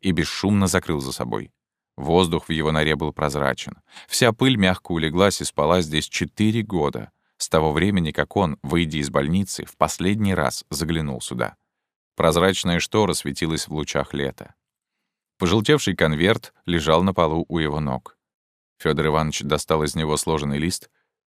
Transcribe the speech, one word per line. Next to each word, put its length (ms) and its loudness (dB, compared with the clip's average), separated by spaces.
и 100 0
бесшумно 560 0
закрыл 340 -2
за 100 -6
собой. 400 -8
Воздух 520 2
в 40 -4
его 200 0
норе 240 2
был 160 -4
прозрачен. 680 -4
Вся 240 2
пыль 240 2
мягко 360 0
улеглась 500 2
и 40 -6
спала 360 2
здесь 260 -2
четыре 540 -2
года, 500 -4
с 120 -8
того 220 2
времени, 400 0
как 240 -2
он, 260 0
выйдя 380 0
из 100 -2
больницы, 560 -2
в 120 -18
последний 580 0
раз 340 -2
заглянул 520 -4
сюда. 340 -6
Прозрачная 640 2
штора 340 0
светилась 540 -4
в 60 -10
лучах 400 -4
лета. 400 -6
Пожелтевший 580 2
конверт 580 0
лежал 380 4
на 100 2
полу 340 2
у 120 -2
его 200 -2
ног. 380 -6
Федор 280 2
Иванович 340 0
достал 420 0
из 120 -2
него 220 -2
сложенный 400 -2
лист. 320 -4